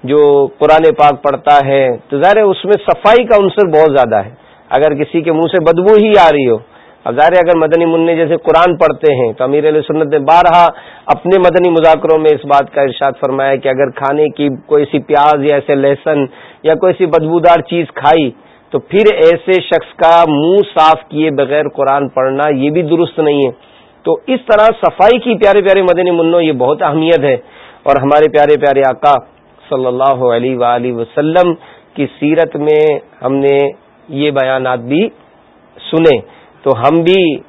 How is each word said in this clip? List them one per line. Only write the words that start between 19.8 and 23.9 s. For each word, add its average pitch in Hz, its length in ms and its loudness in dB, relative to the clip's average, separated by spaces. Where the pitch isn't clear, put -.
کا 170 320 4
منہ 170 520 0
صاف 160 300 2
کیے 156 220 -4
بغیر 143 380 -2
قرآن 139 400 -2
پڑھنا 135 460 -2
یہ 139 140 -2
بھی 165 120 -2
درست 165 380 -4
نہیں 147 280 0
ہے۔ 120 40 -4